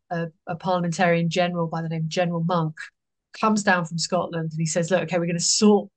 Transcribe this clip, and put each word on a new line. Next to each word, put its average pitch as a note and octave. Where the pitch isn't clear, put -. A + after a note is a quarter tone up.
a, E3+
a F3+
parliamentarian F3
general F3
by E3
the E3
name D#3+
of D#3+
General E3+
Monk E3
comes G#3+
down F3+
from E3
Scotland E3
and D#3
he E3
says, E3
"Look, F#3
okay, F3
we're E3+
gonna E3+
sort G#3